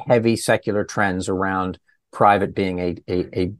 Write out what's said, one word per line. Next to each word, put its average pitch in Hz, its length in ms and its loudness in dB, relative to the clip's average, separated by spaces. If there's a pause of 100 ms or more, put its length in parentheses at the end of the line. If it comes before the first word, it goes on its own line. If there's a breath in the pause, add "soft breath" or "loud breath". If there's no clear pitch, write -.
heavy 117 300 4
secular 104 480 0
trends 92 460 -2
around 92 500 -2 (320)
private 101 420 4
being 92 260 -2
a, 87 160 -2 (120)
a, 90 320 -4
a, 92 200 -2